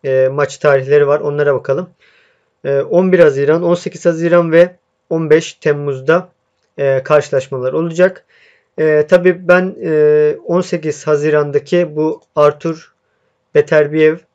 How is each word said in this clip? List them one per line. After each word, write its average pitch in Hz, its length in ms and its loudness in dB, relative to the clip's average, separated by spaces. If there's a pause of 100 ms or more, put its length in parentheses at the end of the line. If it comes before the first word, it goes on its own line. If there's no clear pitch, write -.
E, 131 240 0
maç 147 300 -4
tarihleri 143 480 2
var. 147 140 0
Onlara 147 340 -2
bakalım. 147 360 -6 (720)
E, 139 160 -2
on 180 320 0
bir 180 60 2
Haziran, 151 440 2
on 175 120 0
sekiz 170 320 -8
Haziran 170 460 0
ve 175 240 4 (340)
on 165 200 -4
beş 160 220 2
Temmuz'da, 143 840 -4 (440)
e, 135 240 -2
karşılaşmalar 135 720 -2
olacak. 170 520 -2 (540)
E, 151 300 2
tabii 175 400 2
ben, 185 360 2
e, 151 600 2
on 180 160 0
sekiz 156 460 -6
Haziran'daki 151 920 -2
bu 156 240 -4 (160)
Artur 151 580 -2 (600)
Beterbiev 156 600 2 (180)